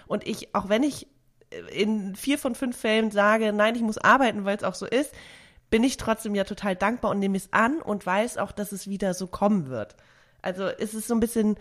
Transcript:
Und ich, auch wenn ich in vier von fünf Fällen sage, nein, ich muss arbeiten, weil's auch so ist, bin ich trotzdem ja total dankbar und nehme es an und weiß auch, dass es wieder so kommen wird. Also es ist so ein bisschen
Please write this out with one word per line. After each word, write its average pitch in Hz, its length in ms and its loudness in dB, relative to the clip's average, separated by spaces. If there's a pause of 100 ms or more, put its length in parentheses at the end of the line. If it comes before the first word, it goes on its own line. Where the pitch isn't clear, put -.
Und - 200 -4
ich, - 260 -8
auch 196 160 -2
wenn 220 140 4
ich 285 240 -2 (640)
in 202 460 0
vier 277 200 0
von 254 160 -2
fünf 247 240 -4
Fällen 220 340 2
sage, 208 420 4
nein, 214 220 2
ich 240 60 -2
muss 214 160 0
arbeiten, 226 460 4
weil's 196 220 -2
auch 185 100 -2
so - 100 -10
ist, 277 280 0 (560)
bin 220 140 4
ich 262 140 2
trotzdem 214 380 -2
ja 196 80 2
total 196 320 -4
dankbar 208 360 0
und 202 80 -2
nehme 196 180 0
es - 160 -10
an 247 280 2
und 208 240 -4
weiß 208 340 0
auch, 196 120 -4
dass 208 220 -8
es 196 160 -10
wieder 196 240 -2
so 185 140 -8
kommen 202 420 2
wird. 113 260 -8 (460)
Also 190 240 -4
es 214 280 -4
ist 220 140 -8
so 240 80 0
ein 226 60 2
bisschen 220 400 2